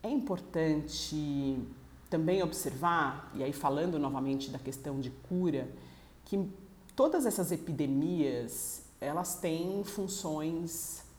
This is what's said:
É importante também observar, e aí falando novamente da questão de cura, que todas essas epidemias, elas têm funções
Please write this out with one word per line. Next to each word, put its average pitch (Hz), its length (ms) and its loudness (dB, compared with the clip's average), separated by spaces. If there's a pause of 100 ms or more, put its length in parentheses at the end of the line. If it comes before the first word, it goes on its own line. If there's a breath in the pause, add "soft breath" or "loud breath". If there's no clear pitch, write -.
É 214 80 -2
importante 151 1500 2 (500)
também 175 320 4
observar, 151 960 0
e 135 80 -2
aí 143 100 0
falando 151 460 2
novamente 135 500 0
da 131 100 -6
questão 135 400 -6
de 131 100 -4
cura, 175 600 0 (560 loud breath)
que 196 240 0 (460)
todas 302 300 6
essas 185 260 2
epidemias, 139 1300 0 (180)
elas 170 340 -2
têm 180 480 0
funções 165 1200 -2 (160)